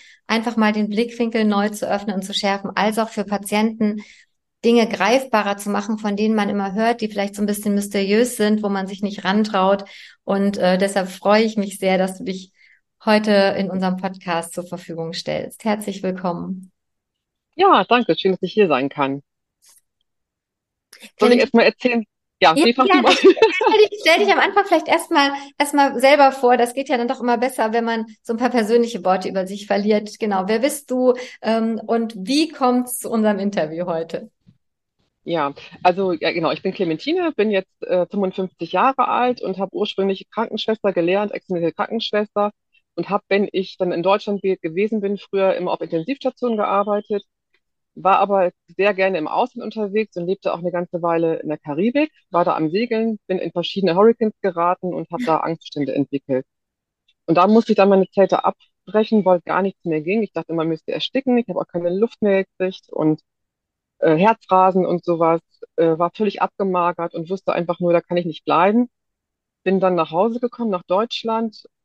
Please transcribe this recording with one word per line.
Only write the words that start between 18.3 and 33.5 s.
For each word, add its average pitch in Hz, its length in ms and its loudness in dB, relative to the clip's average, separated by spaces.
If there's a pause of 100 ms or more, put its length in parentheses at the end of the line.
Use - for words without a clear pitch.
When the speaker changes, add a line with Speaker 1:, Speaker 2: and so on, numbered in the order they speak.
Speaker 2:
dass 180 100 -4
ich 180 120 -6
hier 208 140 4
sein 139 220 0
kann. 139 320 -4 (1700)
Soll - 140 -20
ich - 140 -20
Speaker 1:
Clementine - 260 6
Speaker 2:
erst 233 100 0
mal 233 120 6
erzählen? 233 380 0 (360)
Ja, 165 160 6
Speaker 1:
Ja, 302 100 4
Speaker 2:
nee, 233 100 4
fang 262 100 2
Speaker 1:
ja, 370 120 4
Speaker 2:
du - 40 4
mal. - 120 6
Speaker 1:
stell - 200 8
dich, 415 680 4
stell 330 240 4
dich 403 80 4
am 320 60 4
Anfang 392 280 2
vielleicht 330 220 0
erst 330 220 0
mal, 285 220 2 (260)
erst 285 160 -2
mal 277 260 2
selber 269 320 6
vor. 247 240 4
Das 240 200 0
geht 269 120 -6
ja 294 80 0
dann 240 120 -2
doch 254 120 -4
immer 240 200 0
besser, 247 340 -2
wenn 233 100 0
man 226 220 -4 (160)
so - 100 -10
ein 226 60 -2
paar 247 140 0
persönliche 233 520 0
Worte 185 240 0
über 185 200 -4
sich 202 180 -12
verliert. 208 540 0
Genau, 202 260 -2
wer 220 140 0
bist - 320 -4
du, 254 240 2 (260)
ähm, 226 420 -2
und 226 320 -2
wie 269 340 0
kommt's 247 500 0
zu 214 100 -10
unserem 214 300 0
Interview 180 480 -4